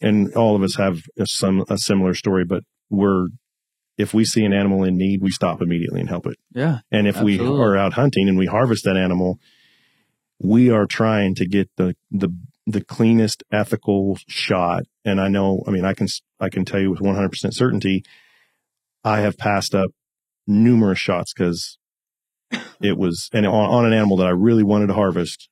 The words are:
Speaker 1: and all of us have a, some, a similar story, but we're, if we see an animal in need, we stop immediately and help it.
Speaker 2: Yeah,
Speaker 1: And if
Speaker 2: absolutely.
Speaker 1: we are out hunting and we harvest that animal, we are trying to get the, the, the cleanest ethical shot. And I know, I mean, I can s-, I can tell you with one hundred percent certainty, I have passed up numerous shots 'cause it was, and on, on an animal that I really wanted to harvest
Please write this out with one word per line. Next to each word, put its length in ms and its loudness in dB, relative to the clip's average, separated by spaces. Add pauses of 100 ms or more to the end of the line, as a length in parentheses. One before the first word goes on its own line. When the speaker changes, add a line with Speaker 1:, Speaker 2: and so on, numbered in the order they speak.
Speaker 1:
and 320 2
all 220 2
of 60 0
us 140 -2
have 260 -2 (140)
a, 100 -2
some, 420 -2
a 100 -2
similar 360 0
story, 300 -2
but 200 -4 (260)
we're, 380 2 (680)
if 160 -2
we 120 4
see 200 0
an 80 2
animal 300 2
in 140 0
need, 260 0
we 80 0
stop 320 -4
immediately 380 -4
and 80 -4
help 180 -8
it. 120 -10 (140)
Speaker 2:
Yeah, 280 -2 (100)
Speaker 1:
And 180 2
if 80 0
Speaker 2:
absolutely. 340 0
Speaker 1:
we 100 0
are 160 4
out 180 0
hunting 340 2
and 100 2
we 80 2
harvest 380 0
that 120 0
animal, 440 -2 (1000)
we 300 4
are 160 2
trying 480 0
to 140 -2
get 280 0
the, 200 -2 (160)
the, 160 -2 (400)
the 160 -2
cleanest 640 2
ethical 640 -2 (120)
shot. 560 -2 (200)
And 160 0
I 60 0
know, 400 0
I 60 -2
mean, 120 0
I 100 0
can 100 -4
s-, 180 -6 (160)
I 100 -4
can 160 -4
tell 160 -4
you 120 0
with 80 -6
one 160 0
hundred 140 0
percent 260 -6
certainty, 480 -2 (1000)
I 200 0
have 140 -2
passed 380 -2
up 160 0 (560)
numerous 540 4
shots 320 -4
'cause 460 -4 (1040)
it 160 0
was, 360 -4
and 120 2
on, 80 0
on 340 2
an 60 4
animal 260 2
that 100 2
I 20 2
really 320 4
wanted 240 2
to 80 0
harvest 580 -2